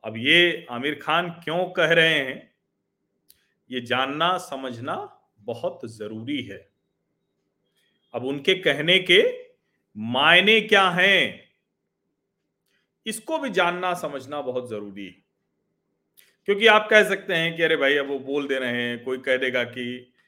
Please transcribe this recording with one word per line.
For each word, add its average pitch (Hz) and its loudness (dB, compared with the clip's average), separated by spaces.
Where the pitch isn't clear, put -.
अब 110 -8
ये 160 4
आमिर 139 -6
खान 170 -2
क्यों 175 -4
कह 175 0
रहे 165 4
हैं, 143 -2
ये 127 -4
जानना 139 0
समझना 135 -10
बहुत 139 -8
जरूरी 110 -10
है। 95 -16
अब 120 -8
उनके 143 0
कहने 165 2
के 196 2
मायने 160 6
क्या 196 4
हैं, 175 0
इसको 226 -6
भी 277 -4
जानना 180 0
समझना 143 -10
बहुत 127 -6
जरूरी 101 -10
है। - -20
क्योंकि 202 2
आप 214 6
कह 214 8
सकते 196 -4
हैं 165 -2
कि 170 -2
"अरे 160 2
भाई, 139 2
अब 139 -2
वो 139 -6
बोल 139 -4
दे 135 -2
रहे 120 -4
हैं", 120 -6
कोई 131 -6
कह 131 0
देगा 127 0
कि 123 -10